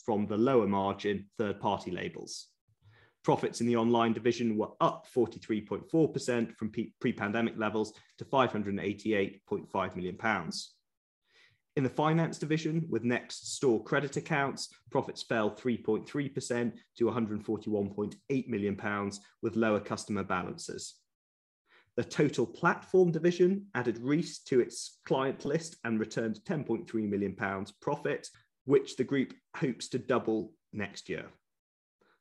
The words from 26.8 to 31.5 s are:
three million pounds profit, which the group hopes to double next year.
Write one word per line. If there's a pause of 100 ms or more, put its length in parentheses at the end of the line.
three
million
pounds
profit, (380)
which
the
group (240)
hopes
to
double (220)
next
year. (960)